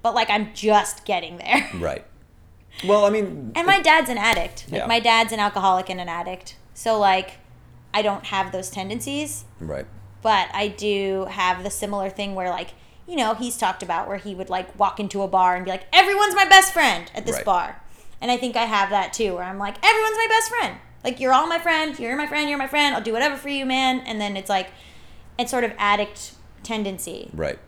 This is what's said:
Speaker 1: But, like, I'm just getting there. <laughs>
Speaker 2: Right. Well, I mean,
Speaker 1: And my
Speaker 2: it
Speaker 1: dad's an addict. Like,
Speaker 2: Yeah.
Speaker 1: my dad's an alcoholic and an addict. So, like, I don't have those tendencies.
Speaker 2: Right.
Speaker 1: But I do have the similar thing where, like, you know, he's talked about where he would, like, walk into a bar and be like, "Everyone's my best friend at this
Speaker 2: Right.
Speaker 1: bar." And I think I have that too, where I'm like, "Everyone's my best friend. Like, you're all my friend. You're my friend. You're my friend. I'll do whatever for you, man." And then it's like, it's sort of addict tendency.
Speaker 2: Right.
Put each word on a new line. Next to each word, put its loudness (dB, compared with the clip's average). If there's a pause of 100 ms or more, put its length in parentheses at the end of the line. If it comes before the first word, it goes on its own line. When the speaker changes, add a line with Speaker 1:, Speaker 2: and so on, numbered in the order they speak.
Speaker 1:
But, 0
like, 2
I'm 0
just 2
getting -4
there. 0
<laughs> -
Speaker 2:
Right. -4 (800)
Well, 6
I 6
mean, -4
Speaker 1:
And 0
my 6
Speaker 2:
it 0
Speaker 1:
dad's 6
an -2
addict. 0
Like, -4
Speaker 2:
Yeah. -4
Speaker 1:
my 2
dad's 4
an -4
alcoholic 2
and -6
an -8
addict. -10 (180)
So, 0
like, 2 (540)
I 2
don't -2
have -2
those -8
tendencies. -8 (160)
Speaker 2:
Right. -8 (340)
Speaker 1:
But 2
I -2
do -2
have -2
the -6
similar -4
thing -8
where, -2
like, -6 (360)
you -12
know, 2
he's -6
talked -2
about -4
where -6
he -10
would, -10
like, -6
walk 0
into -4
a -2
bar 4
and -4
be -4
like, -6
"Everyone's 6
my 6
best 10
friend 2
at -6
this -2
Speaker 2:
Right. -6
Speaker 1:
bar." 0 (400)
And -2
I 2
think -4
I 2
have 0
that 0
too, -2
where -6
I'm -8
like, -6
"Everyone's 4
my 2
best 2
friend. -4 (300)
Like, -4
you're 2
all 6
my -2
friend. 0
You're -6
my -4
friend. -2
You're -2
my -4
friend. 2
I'll -4
do -4
whatever 0
for -12
you, -4
man." 0
And -8
then -4
it's -8
like, 0 (680)
it's -2
sort 0
of -2
addict -2 (320)
tendency. -6
Speaker 2:
Right. -4